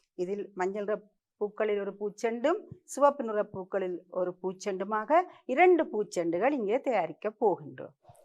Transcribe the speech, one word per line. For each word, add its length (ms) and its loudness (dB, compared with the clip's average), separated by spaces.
இதில் 400 -6
மஞ்சள் 280 -2
நிற 180 -4
பூக்களில் 420 -2
ஒரு 200 -6
பூச்செண்டும் 600 -2
சிவப்பு 400 2
நிற 220 0
பூக்களில் 640 -6
ஒரு 340 -2
பூச்செண்டுமாக 800 0
இரண்டு 400 6
பூச்செண்டுகள் 680 0
இங்கே 300 0
தயாரிக்க 480 -2
போகின்றோம். 680 -2